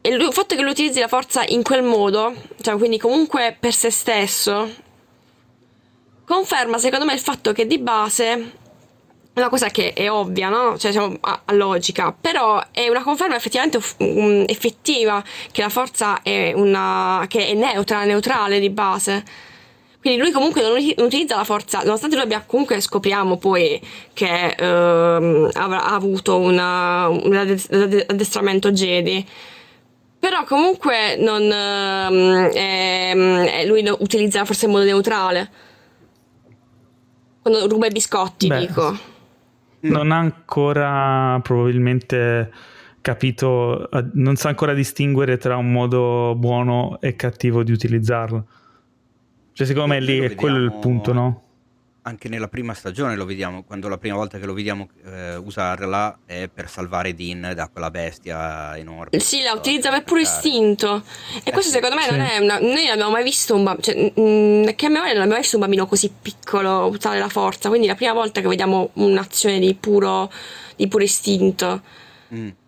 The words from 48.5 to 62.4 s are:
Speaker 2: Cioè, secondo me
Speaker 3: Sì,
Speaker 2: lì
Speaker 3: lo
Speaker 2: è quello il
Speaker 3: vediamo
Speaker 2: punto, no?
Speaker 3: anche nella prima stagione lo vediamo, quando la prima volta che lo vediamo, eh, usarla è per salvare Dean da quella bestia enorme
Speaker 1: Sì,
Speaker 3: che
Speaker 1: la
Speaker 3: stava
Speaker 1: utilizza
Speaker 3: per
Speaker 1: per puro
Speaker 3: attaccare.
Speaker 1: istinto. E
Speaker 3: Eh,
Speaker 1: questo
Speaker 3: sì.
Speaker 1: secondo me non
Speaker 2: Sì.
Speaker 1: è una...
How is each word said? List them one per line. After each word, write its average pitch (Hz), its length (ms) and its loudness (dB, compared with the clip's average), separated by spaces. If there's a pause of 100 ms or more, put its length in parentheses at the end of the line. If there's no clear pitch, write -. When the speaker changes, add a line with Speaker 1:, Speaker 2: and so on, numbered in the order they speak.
Speaker 2:
Cioè, 135 160 -4
secondo 143 260 0
me 139 60 0
Speaker 3:
Sì, 131 60 -4
Speaker 2:
lì 131 140 0
Speaker 3:
lo 135 40 0
Speaker 2:
è 113 120 -2
quello 143 200 0
il 131 80 2
Speaker 3:
vediamo 107 180 -2
Speaker 2:
punto, 120 320 0
no? 123 240 0 (680)
Speaker 3:
anche 117 220 -14
nella 110 220 -8
prima 120 240 -10
stagione 107 420 -6
lo 98 80 -8
vediamo, 92 400 -10
quando 101 240 -12
la 98 100 -6
prima 101 200 -8
volta 104 200 -8
che 98 80 -12
lo 98 80 -8
vediamo, 101 360 -8 (160)
eh, 90 320 -14
usarla 98 880 -6
è 90 280 -12
per 87 140 -14
salvare 90 460 -8
Dean 90 420 -10
da 82 140 -10
quella 82 220 -10
bestia 80 840 -10
enorme 80 460 -6
Speaker 1:
Sì, - 160 -2
Speaker 3:
che 269 60 -4
Speaker 1:
la 254 80 -4
Speaker 3:
stava 220 100 -4
Speaker 1:
utilizza 277 280 -2
Speaker 3:
per 269 100 0
Speaker 1:
per 277 100 -8
puro 330 120 2
Speaker 3:
attaccare. - 280 -2
Speaker 1:
istinto. 208 460 2 (400)
E - 100 -10
Speaker 3:
Eh, 262 80 -4
Speaker 1:
questo 359 180 0
Speaker 3:
sì. 254 60 2
Speaker 1:
secondo 247 180 0
me 302 140 -2
non - 180 0
Speaker 2:
Sì. 226 60 -2
Speaker 1:
è 214 60 -2
una... 202 200 2